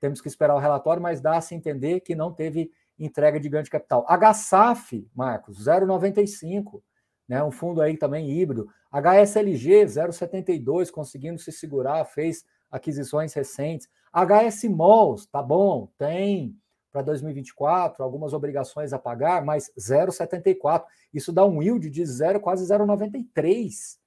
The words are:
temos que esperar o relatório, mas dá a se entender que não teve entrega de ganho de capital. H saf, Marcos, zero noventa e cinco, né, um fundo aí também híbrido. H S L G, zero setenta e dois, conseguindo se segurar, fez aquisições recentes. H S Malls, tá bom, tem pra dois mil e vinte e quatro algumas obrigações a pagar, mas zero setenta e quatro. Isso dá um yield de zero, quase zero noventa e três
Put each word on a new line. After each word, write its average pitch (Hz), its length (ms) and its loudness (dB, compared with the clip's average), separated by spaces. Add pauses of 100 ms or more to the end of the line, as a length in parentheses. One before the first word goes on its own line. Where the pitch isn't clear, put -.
temos 143 220 -6
que 151 60 -10
esperar 143 280 2
o - 20 2
relatório, 147 440 0
mas 170 180 -4
dá 156 160 0
a 165 60 -2
se 170 120 -14
entender 160 460 -4
que 175 140 -8
não 165 180 -6
teve 160 380 -6 (280)
entrega 151 400 0
de 143 120 -6
ganho 151 140 -2
de - 60 -18
capital. - 380 -2
H 175 240 8
saf, 208 840 2
Marcos, 113 480 -6
zero 175 240 4
noventa 196 360 0
e 208 40 2
cinco, 202 560 -8 (460)
né, 131 160 -2
um 151 60 -4
fundo 165 320 -4
aí 156 160 0
também 147 320 -4
híbrido. 143 360 -2 (240)
H 156 260 4
S 208 220 6
L 202 180 0
G, 180 300 6
zero 156 260 -4
setenta 185 400 -6
e 160 60 -2
dois, 160 320 -2
conseguindo 151 480 -12
se 165 140 -16
segurar, 143 540 -4
fez 160 400 -6 (240)
aquisições 147 640 -6
recentes. 147 540 -6 (240)
H 190 320 6
S 233 240 -4
Malls, 175 580 6
tá - 160 -6
bom, 151 460 2 (100)
tem 165 560 -4 (380)
pra 139 100 -6
dois 143 180 -4
mil 151 120 -8
e - 20 -8
vinte 135 140 -12
e - 60 -20
quatro 160 500 0
algumas 139 280 -6
obrigações 143 600 -6
a 135 60 -6
pagar, 143 460 -2
mas 151 360 -4
zero 143 320 2
setenta 175 380 -2
e 185 40 4
quatro. 160 340 -2 (240)
Isso 151 200 -8
dá 185 120 6
um 180 160 2
yield 175 300 -2
de 160 160 -4
zero, 151 320 0
quase 185 260 -2
zero 202 220 2
noventa 208 320 -2
e 240 60 -8
três 175 840 -2